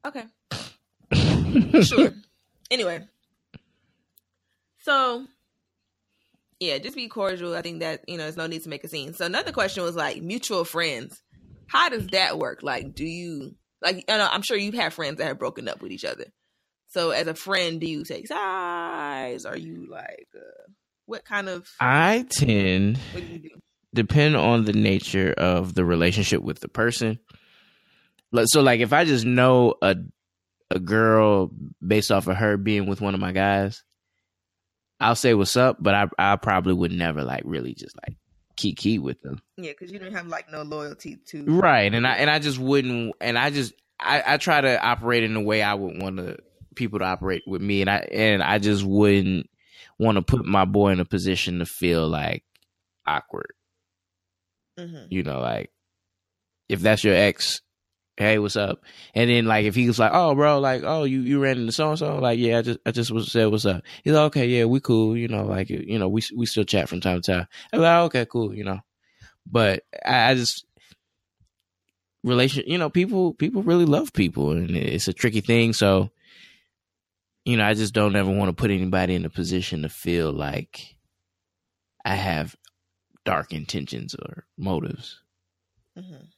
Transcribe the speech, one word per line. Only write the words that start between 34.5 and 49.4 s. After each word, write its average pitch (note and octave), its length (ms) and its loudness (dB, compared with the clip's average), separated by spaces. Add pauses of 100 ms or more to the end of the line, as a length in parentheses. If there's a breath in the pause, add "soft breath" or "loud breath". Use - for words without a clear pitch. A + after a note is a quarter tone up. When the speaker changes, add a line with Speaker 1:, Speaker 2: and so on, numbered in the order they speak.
Speaker 2:
I'll A2+ 160 4
say, A#2+ 180 4
"What's G2 220 2
up?" B2+ 240 4
But G2+ 140 2
I, G2+ 140 2 (100)
I G2 180 2
probably F#2+ 360 2
would F2+ 200 2
never, E2 320 -2
like, B1+ 200 -6
really B1+ 300 -6
just, - 200 -18 (120)
like, - 100 -12 (400)
kiki G#2 420 -2
with C2+ 240 -6
them. C#2 200 -12 (140)
Speaker 1:
Yeah, E3 160 -12
'cause F3+ 180 -18
you G3+ 80 -16
don't F#3+ 160 -14
have, F3 140 -10
like, D#3+ 220 -12
no D#3 120 -12
loyalty D3 540 -12 (100)
to C#3+ 180 -14
Speaker 2:
Right, C#3+ 480 4
and A#2 140 2
I, B2+ 80 2
and C#3+ 160 2
I D#3 80 2
just C#3+ 200 -2
wouldn't, B2+ 600 0
and A#2 180 -2
I C#3 120 2
just, C#3 240 -4 (260)
I, C3 260 0
I C#3+ 120 2
try D3+ 220 2
to C3 220 2
operate A#2+ 420 0
in A2 100 -2
the A2 60 -2
way G#2+ 220 0
I G#2 120 2
would F#2 260 -6
want F#2+ 180 -6
to, F2+ 200 -8 (380)
people G#2+ 240 -4
to F#2 40 -2
operate F#2 420 -2
with F#2 140 -6
me, G2+ 220 0
and F#2+ 80 2
I, G2+ 80 2
and G2+ 440 2
I F#2+ 160 2
just G2+ 260 2
wouldn't G2 680 4 (480 soft breath)